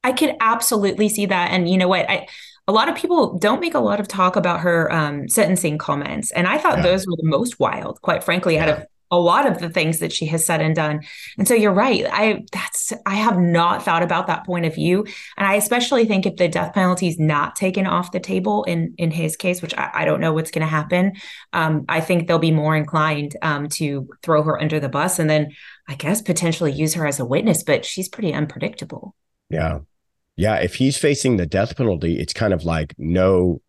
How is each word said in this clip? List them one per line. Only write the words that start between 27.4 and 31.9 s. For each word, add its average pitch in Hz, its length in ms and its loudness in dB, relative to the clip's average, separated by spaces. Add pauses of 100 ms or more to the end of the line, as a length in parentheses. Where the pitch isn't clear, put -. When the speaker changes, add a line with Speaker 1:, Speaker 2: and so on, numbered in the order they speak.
Speaker 1:
but - 240 0
she's - 240 -8
pretty 170 240 -4
unpredictable. - 800 -8 (340)
Speaker 2:
Yeah. 80 300 -4 (580)
Yeah. 104 200 0
If - 180 -2
he's 131 240 0
facing 131 400 2
the 87 80 0
death 98 320 -2
penalty, 87 420 0